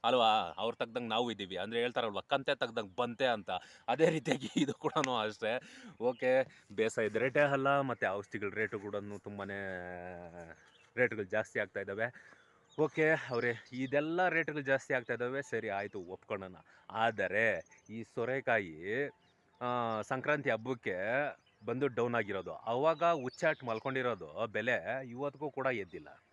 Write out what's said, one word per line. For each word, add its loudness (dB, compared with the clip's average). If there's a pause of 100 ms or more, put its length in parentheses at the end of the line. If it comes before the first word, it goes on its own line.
ಅಲ್ವಾ? 6 (260)
ಅವ್ರು -2
ತಗ್ದಂಗೆ -4
ನಾವು 2
ಇದ್ದೀವಿ. -6
ಅಂದ್ರೆ -2
ಹೇಳ್ತಾರಲ್ವ, 0
"ಕಂತೆ 0
ತಗ್ದಂಗೆ -4
ಬಂತೆ" 0
ಅಂತ, 0 (360)
ಅದೇ 6
ರೀತಿಯಾಗಿ 0
ಇದು 2
ಕೂಡನೂ 0
ಅಷ್ಟೇ. 0 (400)
ಓಕೆ, 2 (400)
ಬೇಸಾಯದ 0
ರೇಟೇ 2
ಅಲ್ಲ, 4
ಮತ್ತೆ 0
ಔಷಧಿಗಳ -4
ರೇಟು -2
ಕೂಡನೂ -6
ತುಂಬಾನೇ -8 (1400)
ರೇಟ್‌ಗಳು 0
ಜಾಸ್ತಿ -2
ಆಗ್ತಾ -4
ಇದ್ದಾವೆ. -2 (720)
ಓಕೆ 4
ಅವರೇ, 2 (180)
ಇದೆಲ್ಲ 0
ರೇಟ್‌ಗಳು 0
ಜಾಸ್ತಿ 2
ಆಗ್ತಾ 0
ಇದ್ದಾವೆ, -2
ಸರಿ -2
ಆಯ್ತು, -4
ಒಪ್ಕೊಳ್ಳೋಣ. -8 (340)
ಆದರೆ 2 (440)
ಈ -8
ಸೋರೆಕಾಯಿ, -2 (540)
ಆ, 0
ಸಂಕ್ರಾಂತಿ 0
ಹಬ್ಬಕ್ಕೆ -2 (680)
ಬಂದು 0
ಡೌನ್ 2
ಆಗಿರೋದು, 0
ಅವಾಗ 2
ಹುಚ್ಚಾಟ್ 2
ಮಲ್ಕೊಂಡಿರೋದು -2
ಬೆಲೆ 0 (320)
ಇವತ್ತಿಗೂ -6
ಕೂಡ -2
ಎದ್ದಿಲ್ಲ. -6 (120)